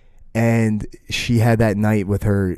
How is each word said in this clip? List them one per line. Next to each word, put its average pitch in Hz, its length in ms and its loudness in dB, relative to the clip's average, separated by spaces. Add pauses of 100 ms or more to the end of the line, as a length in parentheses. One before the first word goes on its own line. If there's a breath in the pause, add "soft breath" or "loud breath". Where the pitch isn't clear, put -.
(360 soft breath)
And 113 500 0 (240)
she - 300 -2
had 113 200 2
that 107 180 2
night 107 300 0
with 101 160 -2
her, 98 340 0